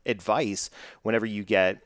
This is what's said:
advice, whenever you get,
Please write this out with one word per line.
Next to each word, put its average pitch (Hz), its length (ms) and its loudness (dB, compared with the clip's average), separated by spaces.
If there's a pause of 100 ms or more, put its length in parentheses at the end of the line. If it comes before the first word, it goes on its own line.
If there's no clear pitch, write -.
advice, 107 600 -2 (340)
whenever 110 240 0
you 104 180 -6
get, 95 420 4